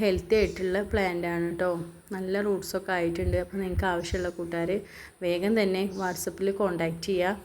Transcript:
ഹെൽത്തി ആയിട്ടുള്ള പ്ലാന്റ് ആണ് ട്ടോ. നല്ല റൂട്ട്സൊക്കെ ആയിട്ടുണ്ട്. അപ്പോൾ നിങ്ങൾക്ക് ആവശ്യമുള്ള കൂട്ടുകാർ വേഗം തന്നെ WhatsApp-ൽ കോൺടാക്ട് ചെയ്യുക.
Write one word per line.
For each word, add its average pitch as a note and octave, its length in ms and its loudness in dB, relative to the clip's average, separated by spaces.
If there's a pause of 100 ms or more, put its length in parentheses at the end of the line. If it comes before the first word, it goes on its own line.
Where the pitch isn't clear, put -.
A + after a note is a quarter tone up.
ഹെൽത്തി F#3 340 2
ആയിട്ടുള്ള F#3 420 2 (120)
പ്ലാന്റ് F3+ 420 0
ആണ് E3+ 160 0 (100)
ട്ടോ. F#3 100 2 (460)
നല്ല F#3+ 320 -2
റൂട്ട്സൊക്കെ F#3+ 500 -2
ആയിട്ടുണ്ട്. F3 460 0
അപ്പോൾ F#3+ 200 -6
നിങ്ങൾക്ക് F#3 280 0
ആവശ്യമുള്ള F3 460 0
കൂട്ടുകാർ E3+ 340 -2 (540)
വേഗം F3 360 2
തന്നെ F#3+ 220 2 (180)
WhatsApp-ൽ F#3+ 500 -2 (100)
കോൺടാക്ട് E3+ 480 0
ചെയ്യുക. F#3 260 2 (100)